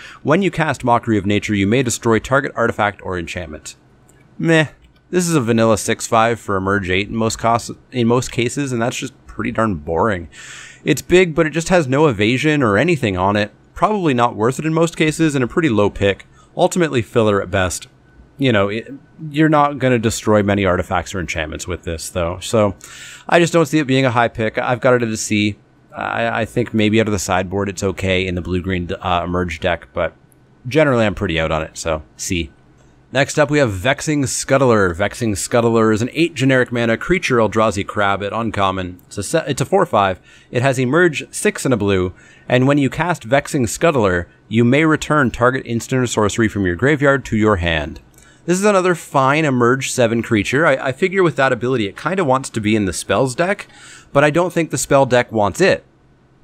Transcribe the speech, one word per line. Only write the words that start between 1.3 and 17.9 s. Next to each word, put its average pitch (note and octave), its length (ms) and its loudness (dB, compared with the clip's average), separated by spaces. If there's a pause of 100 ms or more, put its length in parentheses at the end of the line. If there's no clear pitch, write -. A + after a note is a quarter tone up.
you G2 140 2
may B2 160 2
destroy A#2 340 0
target C3+ 380 -2
artifact A2 480 -2
or F#2 160 -6
enchantment. E2 560 -12 (640)
Meh. D#3+ 280 2 (420)
This F3+ 180 -2
is E3 80 2
a C#3+ 60 2
vanilla A2+ 360 4
six - 300 -4
five A2+ 320 2
for - 160 -6
Emerge F#2+ 340 -2
eight F#2+ 200 -2
in A2 80 -8
most A2 200 -2
cos-, A#2 340 -2 (200)
in A#2+ 160 0
most B2 240 0
cases, B2+ 400 -4
and A#2 100 -4
that's B2 160 -4
just C3 160 -10 (140)
pretty A#2+ 240 -8
darn A2 240 0
boring. E2 540 -2 (560)
It's D3+ 160 0
big, F3 340 2
but E3 100 2
it D3+ 60 -4
just D#3+ 180 -4
has F3 180 2
no C#3 200 4
evasion C3 560 2
or G#2 140 4
anything B2 400 0
on F#2+ 180 2
it. G#2 160 0 (220)
Probably F3+ 400 0
not A#2+ 240 2
worth A2+ 220 0
it D3+ 60 -6
in D#3+ 80 -2
most D#3+ 220 0
cases, D#3 400 0
and C3+ 80 0
a A#2+ 40 0
pretty D#3+ 220 0
low G#2 200 2
pick. G2 360 -2 (300)
Ultimately D#3 460 2
filler G#2+ 400 2
at F2+ 100 -8
best. F#2 360 -2 (520)